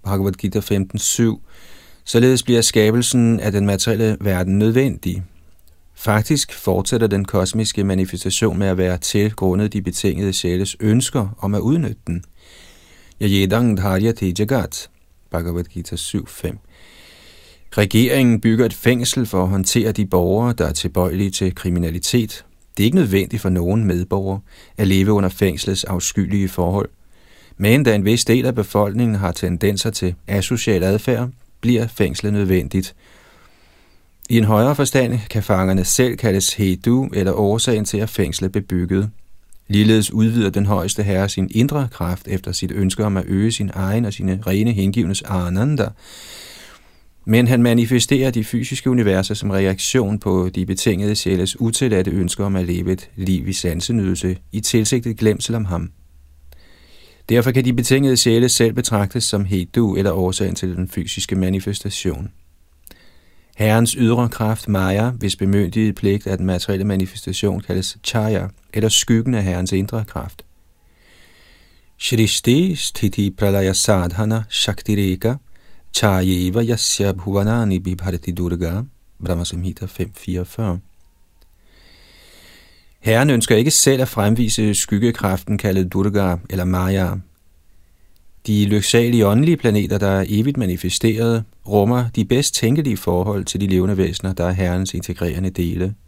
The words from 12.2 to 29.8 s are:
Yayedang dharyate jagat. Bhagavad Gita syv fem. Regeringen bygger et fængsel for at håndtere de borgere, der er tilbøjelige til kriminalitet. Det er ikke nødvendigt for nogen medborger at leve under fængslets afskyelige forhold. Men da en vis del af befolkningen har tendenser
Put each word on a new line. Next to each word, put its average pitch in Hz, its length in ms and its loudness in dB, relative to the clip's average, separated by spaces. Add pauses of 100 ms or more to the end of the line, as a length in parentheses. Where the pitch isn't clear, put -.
Yayedang 104 560 2
dharyate 95 640 0
jagat. 107 500 -2 (420)
Bhagavad 85 320 -4
Gita 87 320 -10
syv - 320 -6
fem. - 300 -10 (1200)
Regeringen 117 640 4
bygger 113 240 4
et 110 80 -2
fængsel 123 520 0
for 95 180 0
at 92 60 2
håndtere 101 420 0
de 104 140 -2
borgere, 92 480 0
der 101 120 -2
er 76 80 -4
tilbøjelige 92 580 -2
til 92 240 -4
kriminalitet. 87 880 -2 (320)
Det 101 60 2
er - 20 4
ikke 139 120 2
nødvendigt 156 440 0
for 101 80 -2
nogen 92 360 0
medborger 95 540 -2 (380)
at 104 100 2
leve 95 240 4
under 98 180 2
fængslets 95 540 -2
afskyelige 92 680 -2
forhold. 90 400 -2 (680)
Men 113 260 4
da 117 120 4
en 101 100 0
vis 113 200 2
del 120 200 2
af 127 100 -2
befolkningen 107 600 0
har 98 160 -2
tendenser 95 580 -2